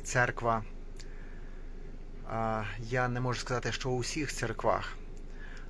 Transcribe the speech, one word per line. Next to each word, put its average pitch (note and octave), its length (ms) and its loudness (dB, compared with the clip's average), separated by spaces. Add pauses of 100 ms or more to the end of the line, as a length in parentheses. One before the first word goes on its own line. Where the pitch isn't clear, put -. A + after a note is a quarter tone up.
церква, A#2 600 4 (1700)
а, A2 340 2 (160)
я B2 280 2
не B2 120 2
можу B2 200 2
сказати, A#2+ 320 0
що - 180 0
у B2+ 100 2
всіх B2 340 0
церквах, A2 640 2 (720)